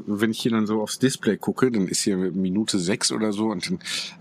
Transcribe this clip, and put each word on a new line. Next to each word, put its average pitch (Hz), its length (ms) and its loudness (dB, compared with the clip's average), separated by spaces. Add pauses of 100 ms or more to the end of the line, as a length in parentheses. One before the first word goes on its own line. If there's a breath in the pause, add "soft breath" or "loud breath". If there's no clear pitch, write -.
wenn 104 260 2
ich - 80 -4
hier 123 120 2
dann 107 160 2
so 107 140 0
aufs - 180 -6
Display 123 360 2
gucke, 127 340 2
dann 101 180 2
ist - 160 -2
hier 101 120 2
Minute 92 640 0
sechs 98 320 0
oder 107 220 0
so 110 140 0
und 98 220 -4
dann, - 100 -2 (420 loud breath)